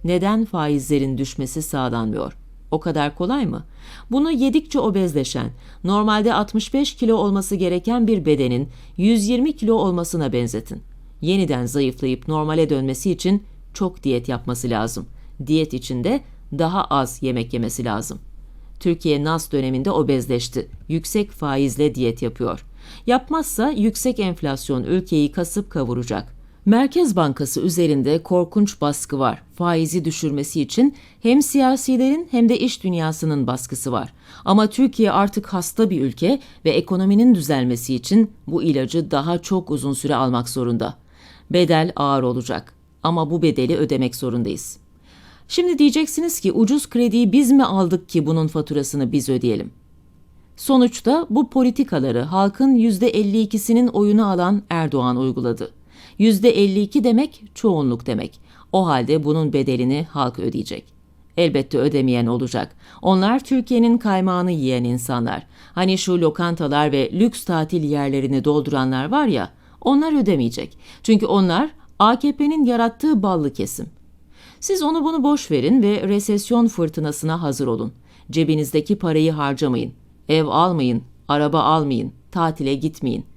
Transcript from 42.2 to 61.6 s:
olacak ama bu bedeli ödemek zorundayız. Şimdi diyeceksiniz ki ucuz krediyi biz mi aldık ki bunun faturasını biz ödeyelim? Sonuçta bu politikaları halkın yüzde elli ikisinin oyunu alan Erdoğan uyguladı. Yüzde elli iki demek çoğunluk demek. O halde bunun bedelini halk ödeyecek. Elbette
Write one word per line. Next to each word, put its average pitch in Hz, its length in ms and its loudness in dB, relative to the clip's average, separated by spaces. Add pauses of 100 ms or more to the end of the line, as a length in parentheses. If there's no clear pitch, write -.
olacak 123 500 -4 (300)
ama 165 280 0
bu 170 100 -2
bedeli 147 360 2
ödemek 131 380 0
zorundayız. 117 600 -6 (720)
Şimdi 349 320 0
diyeceksiniz 302 600 2
ki 190 120 0
ucuz 233 380 2
krediyi 233 420 2
biz 254 200 6
mi 277 120 8
aldık 185 460 0
ki 156 160 0
bunun 160 220 0
faturasını 143 640 -2
biz 135 180 -2
ödeyelim? 120 420 -2 (840)
Sonuçta 254 760 2
bu 233 200 0
politikaları 160 720 0
halkın 202 540 2
yüzde 226 320 2
elli 208 340 2
ikisinin 226 460 2
oyunu 208 420 2
alan 190 400 0
Erdoğan 139 480 0
uyguladı. 127 540 -2 (460)
Yüzde 214 320 6
elli 196 320 2
iki 208 220 0
demek 247 400 2 (120)
çoğunluk 143 500 0
demek. - 340 -6 (320)
O 190 160 2
halde 143 360 2
bunun 151 300 0
bedelini 131 560 0
halk 127 300 -4
ödeyecek. - 440 -6 (540)
Elbette 147 400 0